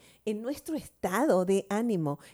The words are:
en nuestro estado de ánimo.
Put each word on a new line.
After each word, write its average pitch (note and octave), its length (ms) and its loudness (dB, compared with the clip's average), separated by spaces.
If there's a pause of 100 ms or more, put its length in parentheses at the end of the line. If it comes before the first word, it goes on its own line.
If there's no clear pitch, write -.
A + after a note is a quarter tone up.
(260)
en G#3+ 180 -4
nuestro C#4+ 320 -6
estado G3 680 0
de F#3+ 240 2
ánimo. G3+ 500 0 (140)